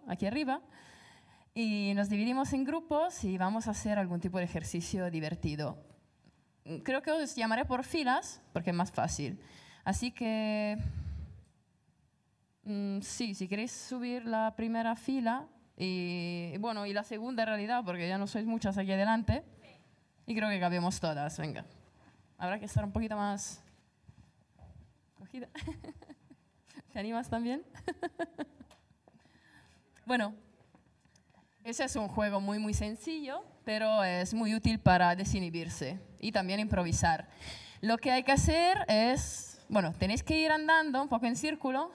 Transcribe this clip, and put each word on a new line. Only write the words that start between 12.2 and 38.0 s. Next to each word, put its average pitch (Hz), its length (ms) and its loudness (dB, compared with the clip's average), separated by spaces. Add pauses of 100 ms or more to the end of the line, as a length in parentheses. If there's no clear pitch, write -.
mm, 202 380 -4
sí, 208 340 -4
si 185 140 -6
queréis 214 240 -4
subir 247 520 -6
la 220 300 0
primera 226 400 0
fila, 254 520 0 (280)
y, 175 840 -2
bueno, 214 260 -2
y 202 80 -4
la 202 100 0
segunda 226 400 -4
en 220 60 0
realidad, 220 340 0
porque 175 240 -2
ya 185 100 0
no 202 100 -2
sois 220 180 -2
muchas 220 320 0
aquí 196 160 0
adelante, 226 500 2 (840)
y 233 100 -4
creo 214 120 0
que 202 120 0
cabemos 180 420 0
todas, 151 360 -2
venga. 156 280 -6 (720)
Habrá 185 220 -4
que 208 60 -12
estar 208 200 0
un 202 60 -6
poquito 214 260 -2
más 202 440 -4 (1600)
cogida. 240 360 -14
<laughs> - 1400 -16
¿Te 233 60 -8
animas 226 300 -6
también? 240 380 -2
<laughs> - 60 -20 (2250)
Bueno, 226 300 0 (1300)
ese 233 220 -2
es - 100 -4
un 208 140 -2
juego 202 320 2
muy, 202 180 0
muy 214 140 0
sencillo, 277 680 -4 (220)
pero 214 400 2
es 180 300 2
muy 220 200 2
útil 220 280 2
para 180 340 8
desinhibirse 170 840 -2 (220)
y 214 140 -4
también 190 260 0
improvisar. 175 680 2 (500)
Lo 226 180 2
que 262 140 2